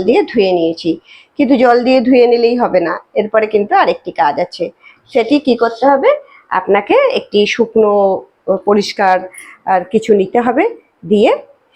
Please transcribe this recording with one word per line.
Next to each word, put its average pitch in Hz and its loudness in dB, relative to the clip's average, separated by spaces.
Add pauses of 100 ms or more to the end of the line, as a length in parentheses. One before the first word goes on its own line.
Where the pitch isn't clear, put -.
দিয়ে 254 2
ধুয়ে 202 0
নিয়েছি। 165 -2 (420)
কিন্তু 247 0
জল 240 4
দিয়ে 262 2
ধুয়ে 247 4
নিলেই 233 2
হবে 208 0
না, - -4 (200)
এরপরে 214 -2
কিন্তু 208 -2
আরেকটি 262 -2
কাজ - -2
আছে। 175 -6 (460)
সেটি 240 0
কি 269 0
করতে 233 -2
হবে? 277 2 (400)
আপনাকে 202 0 (180)
একটি - -4
শুকনো, 220 0 (720)
পরিষ্কার 202 0 (480)
আর 185 0
কিছু 220 -2
নিতে 196 0
হবে, 247 0 (400)
দিয়ে 208 2 (440)